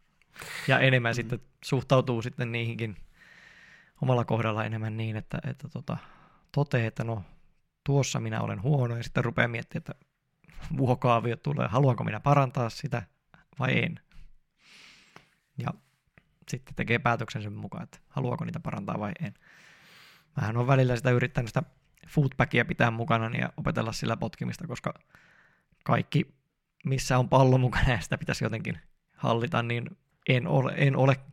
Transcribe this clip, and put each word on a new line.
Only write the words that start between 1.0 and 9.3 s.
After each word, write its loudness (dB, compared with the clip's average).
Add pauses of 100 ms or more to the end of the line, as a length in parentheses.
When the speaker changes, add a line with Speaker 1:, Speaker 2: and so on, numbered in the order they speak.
Speaker 2:
Mm. -2
Speaker 1:
sitten -4 (240)
suhtautuu 2
sitten -6
niihinkin -6 (1080)
omalla 2
kohdalla 0
enemmän -6
niin, -4
että, -8 (100)
että -10
tota, -8 (540)
toteaa, -2
että -6
no, -6 (600)
tuossa 0
minä -4
olen -4
huono, 0
ja -6
sitten -2
rupeaa 0